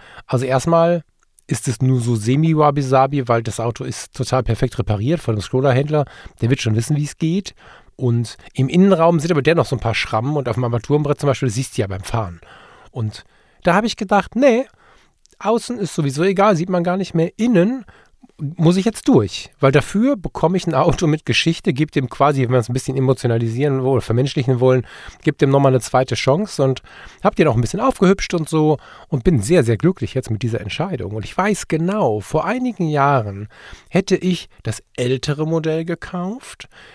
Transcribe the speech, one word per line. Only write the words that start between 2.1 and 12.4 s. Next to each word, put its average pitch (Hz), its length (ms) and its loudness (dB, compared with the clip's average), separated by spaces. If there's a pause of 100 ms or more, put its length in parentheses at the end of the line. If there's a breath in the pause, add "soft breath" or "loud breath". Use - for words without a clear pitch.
semi-Wabi 147 680 2
Sabi, 135 460 0
weil 117 160 2
das 110 160 -6
Auto 117 240 -4
ist - 300 -12
total 131 300 -2
perfekt - 360 -2
repariert 110 400 0
von - 140 -2
einem 104 80 -2
Skoda-Händler. 139 640 2 (360 loud breath)
Der 117 80 0
wird 135 120 0
schon 110 140 0
wissen, 117 200 0
wie 147 100 -2
es - 120 -12
geht." 170 380 -2 (400 loud breath)
Und 120 420 -2 (160 loud breath)
im 131 160 0
Innenraum 175 500 6
sind 170 120 -2
aber 151 100 4
dennoch 135 240 4
so 135 100 -4
ein 110 60 -4
paar 113 140 0
Schrammen 131 420 -2
und 131 100 -2
auf 113 80 -2
dem 123 80 -2
Armaturenbrett 143 560 0
zum 143 80 -2
Beispiel, 135 200 0
das 101 80 -2
siehst 131 220 -6
du 117 40 -2
ja 101 60 -2
beim 95 160 -8
Fahren. 90 360 -6 (520 loud breath)